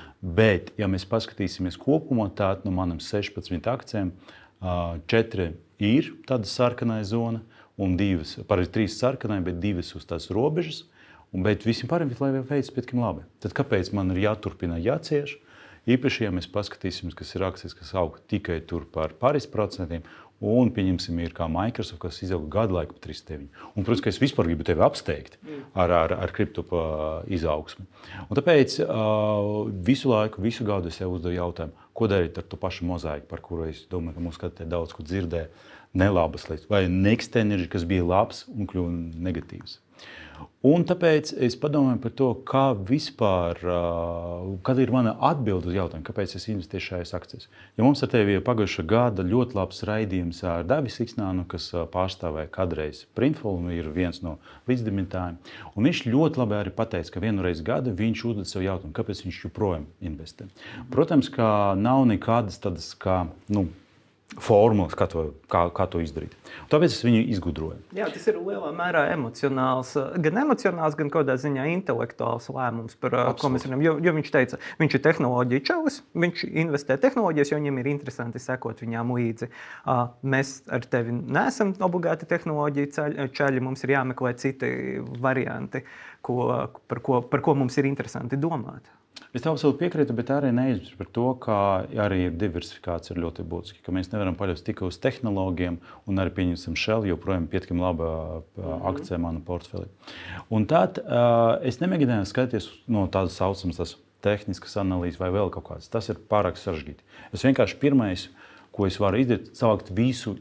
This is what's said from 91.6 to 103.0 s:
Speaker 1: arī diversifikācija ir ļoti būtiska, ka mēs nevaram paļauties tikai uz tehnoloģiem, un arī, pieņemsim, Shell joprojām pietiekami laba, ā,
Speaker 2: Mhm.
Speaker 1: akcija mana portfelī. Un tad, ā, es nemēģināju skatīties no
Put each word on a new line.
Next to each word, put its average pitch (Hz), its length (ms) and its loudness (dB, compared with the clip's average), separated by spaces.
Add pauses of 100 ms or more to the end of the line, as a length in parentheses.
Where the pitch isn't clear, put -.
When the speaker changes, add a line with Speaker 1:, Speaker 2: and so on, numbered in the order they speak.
Speaker 1:
arī 98 260 2 (100)
diversifikācija 85 800 -4
ir 87 80 -4
ļoti 82 260 -4
būtiska, 85 360 -10
ka 87 120 -6
mēs 92 160 -4
nevaram 98 240 -2
paļauties 92 300 -4
tikai 95 220 -4
uz - 120 -6
tehnoloģiem, 95 800 0 (300)
un 98 120 0
arī, 90 160 2
pieņemsim, 87 400 -2
Shell 110 320 0
joprojām 87 400 0
pietiekami 87 360 -2
laba, 82 240 0
ā, 80 340 -6 (140)
Speaker 2:
Mhm. 85 320 -6
Speaker 1:
akcija 92 320 -4
mana 82 200 -2
portfelī. 87 480 -8 (640)
Un 110 160 2
tad, 180 340 4
ā, 117 640 4
es 127 160 -2
nemēģināju 135 480 2
skatīties 123 400 0 (200)
no 104 200 2